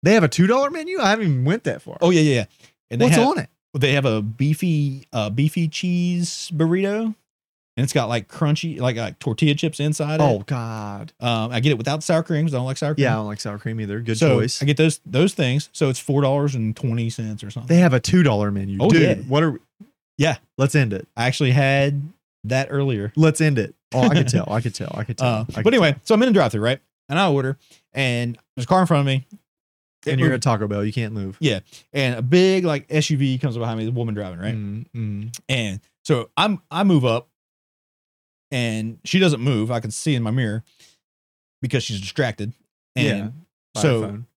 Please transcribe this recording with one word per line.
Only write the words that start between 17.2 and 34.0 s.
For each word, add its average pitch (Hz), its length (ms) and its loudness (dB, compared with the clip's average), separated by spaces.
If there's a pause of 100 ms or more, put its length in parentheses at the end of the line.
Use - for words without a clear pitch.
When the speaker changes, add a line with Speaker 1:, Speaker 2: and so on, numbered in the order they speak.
Speaker 2:
or 101 60 -12
something. 120 180 -12
Speaker 1:
They 170 140 6
have 170 100 4
a 127 80 4
two 180 220 4
dollar 104 280 2
menu. 98 300 -4
Speaker 2:
Oh, 135 100 4
Speaker 1:
Dude, 165 120 6
Speaker 2:
yeah. 120 120 4 (140)
Speaker 1:
what 143 140 2
are 160 100 0
we - 60 -8 (600)
Speaker 2:
Yeah. 139 180 2 (220)
Speaker 1:
Let's 135 160 2
end 127 180 2
it. 95 140 -8 (100)
Speaker 2:
I 117 100 0
actually 131 260 2
had 139 500 2 (420)
that 131 260 -2
earlier. 131 460 -2
Speaker 1:
Let's 156 240 4
end 147 180 2
it. 98 160 -4 (180)
Oh, 131 100 2
I 202 120 4
could - 140 2
Speaker 2:
<laughs> - 0 -
Speaker 1:
tell. - 220 0
I 107 120 0
could 117 120 -4
tell. - 220 -10
I 107 80 -6
could 113 140 -8
tell. 127 100 0
Speaker 2:
Uh, 113 120 0 (100)
Speaker 1:
I - 20 -12
could - 120 -4
Speaker 2:
but 233 100 4
anyway, 170 180 4
Speaker 1:
tell. - 120 -6
Speaker 2:
so 226 100 4
I'm 214 80 4
in 262 60 4
the 233 40 4
drive-thru, 123 280 4
right? 123 200 0 (280)
And 143 100 -2
I 190 100 2
order, 139 300 0 (340)
and 120 460 -2 (180)
there's 127 80 -4
a - 40 -12
car 185 120 6
in 180 60 4
front 160 140 4
of 139 60 2
me. 131 200 0 (800)
It 156 60 0
Speaker 1:
And 131 80 2
you're 131 100 4
Speaker 2:
moved 127 60 0 (100)
Speaker 1:
at 127 40 2
Taco 107 160 0
Bell. 101 160 -2
You 104 120 -2
can't 113 180 -4
move. 98 280 -8
Speaker 2:
Yeah. 113 200 0 (320)
And 131 220 0
a 117 80 -6
big, 180 420 4
like, 147 240 -2
S 151 220 0
U 151 80 0
V 135 180 0
comes 127 220 -4
behind 113 200 -4
me, 110 60 -4
the 113 60 -2
woman 117 240 -4